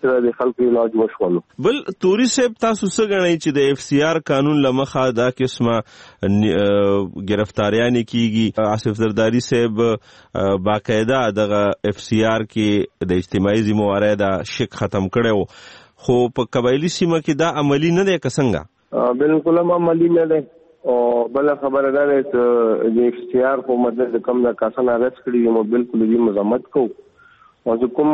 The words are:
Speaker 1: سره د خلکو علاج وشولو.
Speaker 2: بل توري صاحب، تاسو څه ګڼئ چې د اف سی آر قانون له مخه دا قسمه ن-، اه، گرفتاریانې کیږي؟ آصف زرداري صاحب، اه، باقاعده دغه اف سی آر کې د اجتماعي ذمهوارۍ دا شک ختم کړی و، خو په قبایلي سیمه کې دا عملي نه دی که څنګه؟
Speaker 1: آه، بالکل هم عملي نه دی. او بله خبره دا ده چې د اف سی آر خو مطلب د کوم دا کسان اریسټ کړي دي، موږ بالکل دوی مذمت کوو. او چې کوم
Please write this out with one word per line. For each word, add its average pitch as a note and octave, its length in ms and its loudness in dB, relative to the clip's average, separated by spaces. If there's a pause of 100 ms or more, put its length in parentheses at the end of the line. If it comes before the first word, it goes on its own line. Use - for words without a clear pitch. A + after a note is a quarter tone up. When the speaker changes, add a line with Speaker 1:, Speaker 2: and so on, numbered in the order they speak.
Speaker 1:
سره B2+ 240 2
د A#2 100 0
خلکو B2 320 0
علاج A#2 320 2
وشولو. F#2 400 0 (260)
Speaker 2:
بل C4 140 0 (240)
توري G#3+ 300 2
صاحب، B3 200 0 (120)
تاسو G#3+ 220 -2
څه A3 240 -2
ګڼئ F3+ 320 2
چې E3 140 -2
د - 20 4 (120)
اف C3+ 140 -4
سی C#3 120 0 (120)
آر D#3+ 100 0 (100)
قانون D3 360 2
له C3 120 2
مخه C3+ 240 -2 (160)
دا A#2 80 2 (140)
قسمه A#2+ 360 0 (520)
ن-، G2+ 320 2
اه، G2+ 420 2 (300)
گرفتاریانې A2 800 0
کیږي؟ A2+ 340 0 (300)
آصف A2 260 -4
زرداري A2 460 0
صاحب، A#2 340 0
اه، G2+ 760 -2 (120)
باقاعده A2 520 0 (200)
دغه G#2 240 0 (260)
اف G2+ 160 -6
سی A2 200 0
آر A2+ 280 0
کې G#2 560 -2
د - 20 0 (120)
اجتماعي G#2 440 0
ذمهوارۍ G#2 560 0
دا G2 80 0 (220)
شک - 300 -8
ختم F#2+ 340 -4
کړی A#2 180 0
و، F#2+ 80 0 (640)
خو B2+ 100 2 (140)
په A#2 260 -6
قبایلي C3+ 400 -2
سیمه E3 240 0
کې D3+ 140 -2 (100)
دا E3 60 0 (140)
عملي D3 340 2
نه G3 140 0
دی F3 60 0
که C3 120 -6
څنګه؟ A2+ 320 0 (320)
Speaker 1:
آه، B2 180 0 (120)
بالکل D#3+ 400 2
هم F3 80 0
عملي E3+ 440 2
نه E3 160 2
دی. D#3 100 2 (480)
او A#2+ 460 2
بله C#3+ 260 2
خبره C3+ 300 0
دا C#3+ 180 2
ده C#3 140 2
چې A#2+ 720 2
د A#2+ 160 4
اف A#2+ 100 -8 (100)
سی B2+ 120 2
آر C3 240 -2
خو B2 180 0
مطلب A#2+ 300 -2
د G#2+ 120 -6
کوم B2 160 0
دا A#2+ 200 0
کسان B2 260 0
اریسټ A#2+ 340 0
کړي A#2+ 200 0
دي، A2+ 120 2
موږ A2 100 2 (100)
بالکل A#2+ 320 0
دوی A#2+ 240 2
مذمت G#2 440 -2
کوو. B2 140 0 (760)
او A#2 100 2
چې B2 180 0
کوم D3+ 180 2